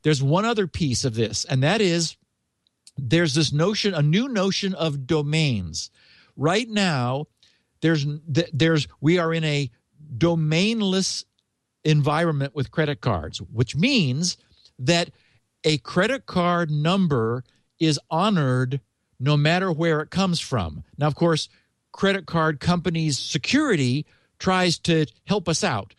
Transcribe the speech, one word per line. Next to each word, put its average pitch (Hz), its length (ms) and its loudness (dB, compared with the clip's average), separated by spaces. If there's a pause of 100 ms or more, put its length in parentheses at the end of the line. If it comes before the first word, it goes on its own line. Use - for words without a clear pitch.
there's 143 220 2
one 165 220 2
other 220 200 0
piece 143 380 -2
of 120 100 -2
this, 110 300 -2
and 135 180 0
that 185 200 2
is 170 340 0 (840)
there's 143 380 2
this 151 160 2
notion, 190 420 0
a 156 80 0
new 185 280 2
notion 196 440 -2
of 143 320 -4
domains. 143 840 -2 (460)
Right 196 320 0
now, 151 580 -2 (540)
there's, 156 240 2 (280)
th-, 165 200 0
there's, 160 340 2 (140)
we 160 160 4
are 165 160 0
in 165 100 -2
a 143 260 -2 (480)
domainless 185 1080 0 (580)
environment 151 720 2
with 139 160 -4
credit 147 300 -2
cards, 82 380 -4
which 113 360 -4
means 175 640 0 (420)
that 170 300 0 (560)
a 156 140 2
credit 226 460 0
card 175 460 0
number 147 720 0 (340)
is 156 220 0 (100)
honored 139 680 0 (400)
no 143 160 2
matter 170 340 2
where 160 300 0
it 151 120 -8
comes 175 280 0
from. 85 460 -4 (120)
Now, 143 100 0
of 143 80 0
course, 165 340 0 (420)
credit 196 340 0
card 160 360 -2
companies' 165 580 0
security 151 840 0 (340)
tries 180 380 2
to 160 280 2 (200)
help 196 220 -2
us 170 160 -2
out. 131 360 -4